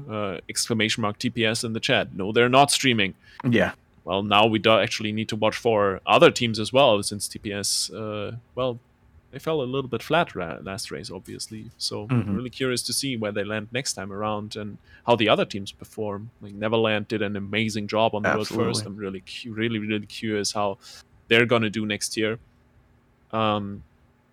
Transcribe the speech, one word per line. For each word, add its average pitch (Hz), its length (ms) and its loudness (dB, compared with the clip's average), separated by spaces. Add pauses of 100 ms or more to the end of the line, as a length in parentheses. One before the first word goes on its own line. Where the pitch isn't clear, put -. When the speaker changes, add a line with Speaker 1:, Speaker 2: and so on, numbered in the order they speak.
Speaker 1:
uh, 104 300 -6 (100)
exclamation 110 540 0
mark 104 160 -2
T 123 140 -2
P 113 160 0
S 113 160 0
in 113 100 -4
the 110 60 -4
chat. 107 360 0
No, 95 160 -4
they're 117 160 6
not 135 220 6
streaming. 107 460 2 (280)
Speaker 2:
Yeah. 104 280 4 (340)
Speaker 1:
Well, 92 160 0
now 104 240 6
we 110 140 4
do 110 140 6
actually 107 380 2
need 110 180 -4
to 117 60 -4
watch 107 200 2
for 101 500 2
other 135 240 8
teams 113 300 -2
as 107 120 -4
well, 120 300 6
since 104 260 -6
T - 120 -12
P 107 120 -8
S, - 380 -2
uh, 107 440 -8 (200)
well, 123 240 -2 (540)
they 131 80 -14
fell 160 220 -2
a 123 120 -4
little 135 160 -2
bit 117 140 -4
flat 165 320 0
ra-, 82 260 -6
last 95 300 -10
race, 85 180 -10
obviously. 107 680 -12
So 107 280 -6
Speaker 2:
Mm-hmm. 107 280 0
Speaker 1:
really 123 160 -4
curious 127 320 -2
to 120 100 -6
see 135 240 -4
where 107 140 -2
they 104 120 -2
land 107 280 -4
next - 220 -4
time 98 200 -8
around 104 420 -4
and 107 220 -10 (300)
how 120 80 8
the 107 140 4
other 147 160 4
teams 98 260 -10
perform. 104 580 -8 (100)
Like, 101 140 -16
Neverland 110 540 -2
did 107 160 -2
an 104 120 -4
amazing 104 520 -4
job 110 260 2
on 104 80 -2
the 104 80 0
World 110 120 0
Speaker 2:
Absolutely. 107 320 -2
Speaker 1:
First. 107 120 -4
I'm 98 100 -12
really 95 260 -8
cu-, - 320 -14
really, 110 260 -2
really 104 260 -4
curious 104 460 -4
how 101 260 0 (520)
they're 117 180 6
gonna 113 240 2
do 107 160 -4
next - 280 -4
year. 110 220 -2 (960)
Um, 104 520 -2 (500)